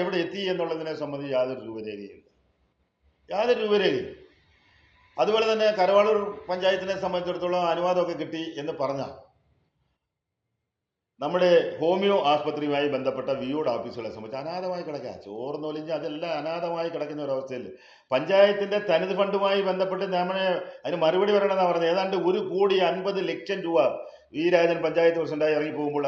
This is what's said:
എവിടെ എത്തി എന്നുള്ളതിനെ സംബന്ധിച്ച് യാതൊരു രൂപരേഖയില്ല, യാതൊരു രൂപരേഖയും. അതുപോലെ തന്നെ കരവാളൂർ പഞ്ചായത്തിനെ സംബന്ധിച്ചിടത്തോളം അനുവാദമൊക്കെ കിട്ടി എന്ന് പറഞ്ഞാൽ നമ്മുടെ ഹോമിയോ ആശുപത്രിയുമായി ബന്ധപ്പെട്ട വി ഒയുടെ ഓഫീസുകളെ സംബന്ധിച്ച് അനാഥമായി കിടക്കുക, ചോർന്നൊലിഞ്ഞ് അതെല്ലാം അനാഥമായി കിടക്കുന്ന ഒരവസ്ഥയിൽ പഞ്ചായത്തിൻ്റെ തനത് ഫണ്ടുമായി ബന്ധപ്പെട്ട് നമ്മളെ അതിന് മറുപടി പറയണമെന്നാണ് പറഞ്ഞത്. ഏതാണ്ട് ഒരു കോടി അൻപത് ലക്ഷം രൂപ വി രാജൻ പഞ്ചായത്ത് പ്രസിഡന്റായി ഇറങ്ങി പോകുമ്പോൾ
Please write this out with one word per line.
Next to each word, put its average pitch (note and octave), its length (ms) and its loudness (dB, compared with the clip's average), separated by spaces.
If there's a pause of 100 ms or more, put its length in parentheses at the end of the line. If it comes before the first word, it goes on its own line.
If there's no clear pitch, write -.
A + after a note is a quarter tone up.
എവിടെ F3+ 220 -2
എത്തി F#3 180 -8 (120)
എന്നുള്ളതിനെ D#3+ 480 -4
സംബന്ധിച്ച് C#3+ 360 -6
യാതൊരു B2+ 300 -2
രൂപരേഖയില്ല, G2+ 580 -12 (1080)
യാതൊരു A#3 320 2
രൂപരേഖയും. F#3+ 440 2 (1120)
അതുപോലെ A3 280 2
തന്നെ G#3+ 160 4 (120)
കരവാളൂർ G3+ 380 6 (320)
പഞ്ചായത്തിനെ F#3 540 0
സംബന്ധിച്ചിടത്തോളം F3 680 -2
അനുവാദമൊക്കെ F3 500 0
കിട്ടി D#3+ 200 -8 (180)
എന്ന് D#3 200 -6
പറഞ്ഞാൽ C3+ 320 0 (2000)
നമ്മുടെ F3+ 260 2 (320)
ഹോമിയോ G3 340 2 (140)
ആശുപത്രിയുമായി D3 640 0
ബന്ധപ്പെട്ട B2+ 360 -2 (120)
വി B2+ 160 -6
ഒയുടെ D3+ 160 -2
ഓഫീസുകളെ A2+ 420 -8
സംബന്ധിച്ച് A2 260 -10
അനാഥമായി F3 460 -6
കിടക്കുക, B2+ 260 -8 (120)
ചോർന്നൊലിഞ്ഞ് D3+ 720 -8
അതെല്ലാം D3+ 420 -6
അനാഥമായി E3+ 540 -4
കിടക്കുന്ന D3 340 -6
ഒരവസ്ഥയിൽ C3 360 -6 (500)
പഞ്ചായത്തിൻ്റെ G3 640 4 (120)
തനത് F3+ 300 2
ഫണ്ടുമായി G3 500 2
ബന്ധപ്പെട്ട് F#3 360 -2 (100)
നമ്മളെ F#3+ 320 0 (360)
അതിന് D#3 200 -4
മറുപടി F#3 320 4
പറയണമെന്നാണ് F#3+ 360 4
പറഞ്ഞത്. E3 220 2
ഏതാണ്ട് F#3+ 220 0 (140)
ഒരു G#3 100 4 (100)
കോടി F#3+ 300 4 (100)
അൻപത് F#3 300 -2 (100)
ലക്ഷം F#3 380 -6
രൂപ D#3+ 180 4 (500)
വി D3+ 80 -4 (120)
രാജൻ E3+ 320 4
പഞ്ചായത്ത് E3 340 4
പ്രസിഡന്റായി D#3 360 0
ഇറങ്ങി D3+ 200 -2
പോകുമ്പോൾ D3 300 -2